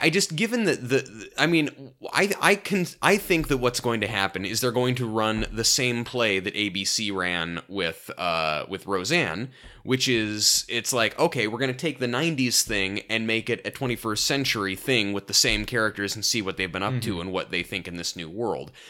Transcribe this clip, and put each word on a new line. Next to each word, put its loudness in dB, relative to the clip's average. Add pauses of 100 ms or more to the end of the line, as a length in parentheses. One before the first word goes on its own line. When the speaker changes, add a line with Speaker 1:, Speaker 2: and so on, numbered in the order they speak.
Speaker 1:
I 4
just, 0
given 0
the, 4
the, 0
the, -4
I 4
mean, 4 (420)
I, 2 (100)
I 6
can, 0 (160)
I 6
think 2
that 4
what's 0
going 0
to 0
happen -2
is -2
they're 2
going 2
to -2
run 0
the -4
same 2
play 2
that -4
A 0
B -4
C 0
ran -2
with, -4
uh, 0
with -8
Roseanne, 0 (340)
which 0
is, 2
it's -2
like, 2
okay, 2
we're -4
gonna 0
take -4
the 0
nineties 2
thing 0
and 0
make 0
it -2
a -4
twenty-first -2
century 0
thing 2
with -4
the -6
same 4
characters -2
and -6
see 0
what -4
they've -2
been -4
up 0
to -2
Speaker 2:
Mm-hmm. -4
Speaker 1:
and -4
what -2
they 0
think -6
in -8
this -6
new -8
world. -4 (180)